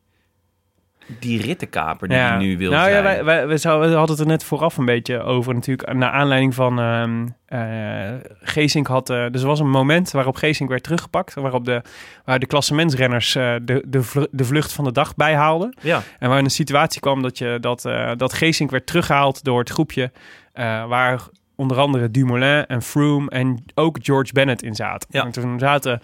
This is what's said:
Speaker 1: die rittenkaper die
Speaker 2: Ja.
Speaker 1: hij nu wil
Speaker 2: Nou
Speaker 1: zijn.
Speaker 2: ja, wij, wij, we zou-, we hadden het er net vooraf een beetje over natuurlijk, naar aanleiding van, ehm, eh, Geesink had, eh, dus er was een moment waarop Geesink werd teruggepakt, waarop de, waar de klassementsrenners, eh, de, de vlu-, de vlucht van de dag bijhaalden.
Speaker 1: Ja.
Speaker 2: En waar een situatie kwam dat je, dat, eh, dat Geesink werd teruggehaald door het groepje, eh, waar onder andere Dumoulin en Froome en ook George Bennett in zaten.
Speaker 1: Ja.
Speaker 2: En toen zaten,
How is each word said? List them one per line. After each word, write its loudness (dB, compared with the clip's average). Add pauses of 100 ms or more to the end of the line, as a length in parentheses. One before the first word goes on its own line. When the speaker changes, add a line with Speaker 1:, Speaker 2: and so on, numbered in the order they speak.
(1200)
Speaker 1:
die -2
rittenkaper -4
die 0
Speaker 2:
Ja. 2
Speaker 1:
hij 2
nu 0
wil 0
Speaker 2:
Nou 4
Speaker 1:
zijn. 4
Speaker 2:
ja, 4
wij, 0
wij, 2
we 0
zou-, 2
we 4
hadden 4
het -6
er 2
net 0
vooraf -2
een 0
beetje 0
over 0
natuurlijk, -4
naar 2
aanleiding 2
van, 2
ehm, -2 (200)
eh, -6 (300)
Geesink 0
had, -2
eh, -2
dus -2
er 0
was 2
een 2
moment 2
waarop -2
Geesink -2
werd -4
teruggepakt, -4
waarop -4
de, -2 (420)
waar 0
de -2
klassementsrenners, 0
eh, 0
de, -2
de 0
vlu-, -2
de 0
vlucht 0
van -4
de -2
dag 0
bijhaalden. 2
Speaker 1:
Ja. 0 (160)
Speaker 2:
En -2
waar 4
een 2
situatie 0
kwam 0
dat -6
je, -4
dat, -4
eh, -2
dat -2
Geesink 0
werd -2
teruggehaald 0
door 2
het -2
groepje, -2 (420)
eh, -4
waar 2 (360)
onder 0
andere 2
Dumoulin 2
en -4
Froome 2
en -2 (100)
ook 2
George 2
Bennett 2
in -8
zaten. -8
Speaker 1:
Ja. 0
Speaker 2:
En -4
toen -4
zaten, 0